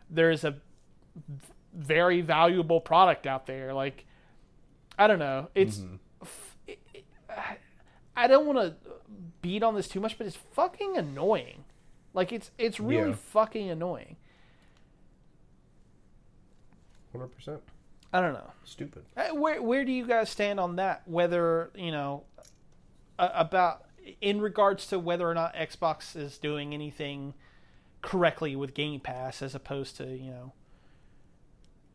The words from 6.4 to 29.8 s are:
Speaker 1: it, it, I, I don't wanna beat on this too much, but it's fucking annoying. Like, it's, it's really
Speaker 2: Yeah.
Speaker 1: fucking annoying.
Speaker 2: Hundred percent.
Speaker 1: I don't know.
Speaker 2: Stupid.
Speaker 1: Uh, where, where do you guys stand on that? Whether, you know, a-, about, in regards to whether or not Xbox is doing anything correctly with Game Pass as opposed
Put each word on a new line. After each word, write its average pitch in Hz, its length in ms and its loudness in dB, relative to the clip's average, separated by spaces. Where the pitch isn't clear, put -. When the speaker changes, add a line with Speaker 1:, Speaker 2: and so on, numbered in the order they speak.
Speaker 1:
it, - 120 -18
it, - 120 -20
I, - 280 -10
I 240 120 4
don't 269 180 10
wanna 233 300 2
beat 196 220 -2
on 226 120 2
this 196 120 -4
too 190 140 -6
much, 220 160 -4
but 220 100 -6
it's 175 80 -10
fucking 370 460 -2
annoying. 147 680 -2
Like, 185 200 0
it's, 226 240 -10
it's 233 220 -2
really 220 320 2
Speaker 2:
Yeah. 208 40 -2
Speaker 1:
fucking 220 540 0
annoying. 165 480 -8
Speaker 2:
Hundred 127 180 -12
percent. - 320 -14
Speaker 1:
I 180 80 4
don't 165 120 2
know. - 180 -12
Speaker 2:
Stupid. - 400 -14
Speaker 1:
Uh, - 200 -2
where, 302 260 0
where 254 240 0
do 262 60 -2
you 254 140 -4
guys 226 240 2
stand 202 300 -2
on 175 180 -2
that? 185 280 -2
Whether, 170 720 2
you 175 160 -8
know, 143 320 -6
a-, 180 160 2
about, 175 520 2
in 208 200 0
regards 202 460 2
to 190 120 -2
whether 175 300 0
or 165 40 0
not 165 220 -2
Xbox 160 600 -4
is 143 220 -10
doing 147 360 -6
anything 143 600 -8
correctly 160 540 0
with 135 180 -6
Game 147 260 -4
Pass 127 420 -8
as 135 140 -10
opposed 139 420 -10